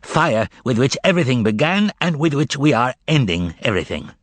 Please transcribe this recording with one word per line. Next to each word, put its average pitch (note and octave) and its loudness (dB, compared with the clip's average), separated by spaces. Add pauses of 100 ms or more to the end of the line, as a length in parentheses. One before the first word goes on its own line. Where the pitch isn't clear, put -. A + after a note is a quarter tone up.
Fire A#2 0 (160)
with A#2+ 0
which B2+ 2
everything C3 2
began D#3+ 0
and D#3+ -2
with D3+ 0
which C#3+ -2
we C#3+ 2
are B2 0 (120)
ending F2+ 0
everything. F2+ -4 (120)